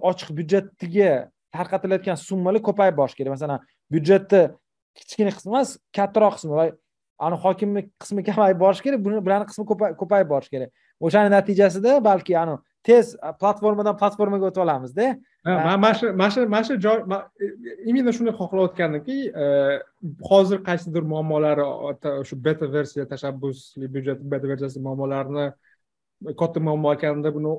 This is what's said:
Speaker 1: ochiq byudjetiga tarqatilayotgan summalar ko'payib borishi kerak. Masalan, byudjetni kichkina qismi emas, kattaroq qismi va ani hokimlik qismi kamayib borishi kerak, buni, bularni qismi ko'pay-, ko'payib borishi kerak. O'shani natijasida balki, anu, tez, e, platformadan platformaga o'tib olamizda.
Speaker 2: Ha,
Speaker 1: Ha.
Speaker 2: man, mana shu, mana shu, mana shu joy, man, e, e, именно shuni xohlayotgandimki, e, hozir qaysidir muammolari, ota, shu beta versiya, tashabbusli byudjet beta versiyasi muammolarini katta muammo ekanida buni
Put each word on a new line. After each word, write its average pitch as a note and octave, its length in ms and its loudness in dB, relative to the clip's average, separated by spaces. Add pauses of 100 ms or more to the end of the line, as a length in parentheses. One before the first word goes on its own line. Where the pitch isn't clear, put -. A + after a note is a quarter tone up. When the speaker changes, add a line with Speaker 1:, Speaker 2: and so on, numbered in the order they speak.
(100)
Speaker 1:
ochiq F3+ 260 -8
byudjetiga F#3 720 0 (420)
tarqatilayotgan F#3 680 -2
summalar F#3+ 420 -2
ko'payib G3 340 2
borishi C3+ 240 0
kerak. C3+ 140 -4
Masalan, C#3 300 -6 (260)
byudjetni F#3 520 4 (520)
kichkina G3+ 400 -2
qismi G3 180 -10
emas, C4 240 -2 (200)
kattaroq G3+ 420 2
qismi D3+ 180 -6
va D#3+ 140 2 (500)
ani E3 160 -2
hokimlik G3+ 600 -2
qismi G3 260 -6
kamayib G3 360 2
borishi F#3+ 260 2
kerak, C4+ 180 -2
buni, G#3 160 -2
bularni G3+ 300 0
qismi G#3 180 -10
ko'pay-, G3 280 -2
ko'payib F#3+ 340 2
borishi C#3 240 -4
kerak. B2+ 180 -8 (280)
O'shani G3+ 320 4
natijasida G3 680 4
balki, F#3+ 380 2
anu, D#3+ 220 -2 (260)
tez, A#3 280 6
e, D#3 260 -12
platformadan G#3 580 0
platformaga G3+ 520 0
o'tib F#3 140 -2
olamizda. D3+ 520 -2 (280)
Speaker 2:
Ha, E3+ 80 0
Speaker 1:
Ha. E3 120 0
Speaker 2:
man, F#3+ 160 2
mana A3 140 6
shu, A3+ 180 -2
mana F#3 180 2
shu, B3 180 0
mana G#3+ 160 2
shu B3+ 120 -2
joy, G#3 300 2
man, G3 140 -4 (200)
e, G3+ 40 -6
e, A3+ 300 -10 (100)
именно A#3+ 280 2
shuni A#3 220 -2
xohlayotgandimki, F3+ 840 -2 (120)
e, C#3+ 160 -4 (760)
hozir G3 360 4
qaysidir F3 440 -4
muammolari, D#3 600 0
ota, C#3 600 -6
shu - 120 -14
beta D#3 300 -2
versiya, C#3+ 400 -4
tashabbusli C3+ 800 -8
byudjet C3+ 360 -6
beta C#3 260 -6
versiyasi C3+ 320 -6
muammolarini C3+ 720 -4 (720)
katta E3 380 -4
muammo D3+ 340 0
ekanida D3 380 -2
buni D3+ 260 -4